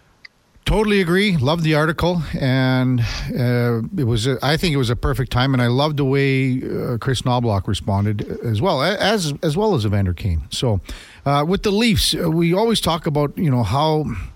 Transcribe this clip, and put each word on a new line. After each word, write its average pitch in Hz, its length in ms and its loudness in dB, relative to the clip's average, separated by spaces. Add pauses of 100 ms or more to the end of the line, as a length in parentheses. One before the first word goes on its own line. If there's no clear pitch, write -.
(640)
Totally 202 380 2
agree. 185 340 2
Love 151 260 0
the 156 120 2
article, 160 480 0 (180)
and, 127 600 2 (380)
uh, 120 440 0 (160)
it 143 60 0
was 113 220 0
a, 135 160 0
I 143 140 0
think 170 160 0
it 143 60 0
was 123 100 0
a 120 80 0
perfect 131 340 -2
time, 131 220 2
and 127 80 2
I 120 60 2
loved 139 320 0
the 143 80 0
way, 135 560 2
uh, - 340 -4
Chris 123 260 -2
Knobloch 117 460 0
responded 101 540 -2 (200)
as 110 200 0
well, 160 200 2
a-, 190 140 0
as, 180 460 0
as 156 160 0
well 208 160 2
as 113 100 0
Evander 98 300 0
Kane. 82 340 -2
So, 110 320 -2 (460)
uh, 143 200 2
with 185 180 0
the 214 60 0
Leafs, 208 440 2
uh, 180 160 -2
we 170 240 2
always 226 260 2
talk 165 260 -2
about, 147 300 -2
you 160 140 0
know, 123 120 2
how 147 440 0 (300)